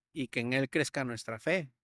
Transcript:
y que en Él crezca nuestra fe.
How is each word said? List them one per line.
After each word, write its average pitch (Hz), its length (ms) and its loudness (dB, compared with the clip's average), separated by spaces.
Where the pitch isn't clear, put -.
y 131 160 -4
que 123 120 -2
en 120 120 0
Él 135 180 2
crezca 143 340 2
nuestra 113 360 -6
fe. 165 300 2